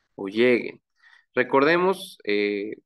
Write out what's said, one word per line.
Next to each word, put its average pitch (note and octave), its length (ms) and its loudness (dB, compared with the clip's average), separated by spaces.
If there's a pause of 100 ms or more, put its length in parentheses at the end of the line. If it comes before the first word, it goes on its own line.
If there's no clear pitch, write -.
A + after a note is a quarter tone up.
(160)
o G2+ 140 -8
lleguen. A#2 520 0 (540)
Recordemos, D#3+ 880 0
eh, G#2 500 -2 (100)